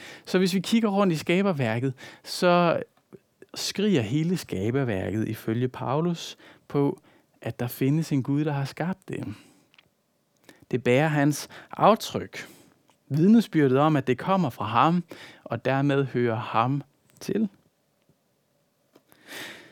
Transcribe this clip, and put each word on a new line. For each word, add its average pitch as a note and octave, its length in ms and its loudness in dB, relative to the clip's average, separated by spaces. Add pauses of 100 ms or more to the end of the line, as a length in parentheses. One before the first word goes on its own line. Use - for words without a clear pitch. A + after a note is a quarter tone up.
(260)
Så - 120 2
hvis F3+ 160 2
vi G3 60 2
kigger A3 300 2
rundt G3 240 2
i D3+ 40 -2
skaberværket, C#3 760 0 (300)
så F3 600 2 (680)
skriger F#3+ 480 0
hele D#3 360 -2
skaberværket G#2 920 -4
ifølge A2+ 400 -4
Paulus D3 720 -4 (300)
på, C#3+ 320 -2 (420)
at - 180 -8
der B2 80 -4
findes C#3+ 440 -2
en C3+ 120 0
Gud, C#3+ 220 -2
der D#3 60 -4
har C#3 140 -4
skabt - 420 -6
det. - 180 -8 (1500)
Det B2 120 -4
bærer B2+ 240 4
hans D3 420 0 (220)
aftryk. - 760 0 (640)
Vidnesbyrdet D3+ 680 4
om, D3+ 180 4
at C3 120 -2
det B2+ 100 2
kommer F#3 320 0
fra - 160 -8
ham, C#3+ 380 2 (400)
og - 220 -6
dermed C#3 400 2
hører A#2+ 300 0
ham A#2+ 460 -2 (380)
til. - 300 -2 (2250)